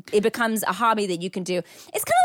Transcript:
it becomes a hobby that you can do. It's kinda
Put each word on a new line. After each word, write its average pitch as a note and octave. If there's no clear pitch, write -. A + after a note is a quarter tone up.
it G#3
becomes A3+
a -
hobby G#3+
that F3
you F#3
can F#3
do. F3+
It's -
kinda E5+